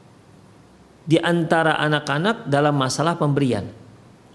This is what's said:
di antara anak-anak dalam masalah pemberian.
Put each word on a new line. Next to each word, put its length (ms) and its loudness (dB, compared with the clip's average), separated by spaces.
di 160 2
antara 640 0
anak-anak 640 -2
dalam 320 2
masalah 400 -2
pemberian. 480 0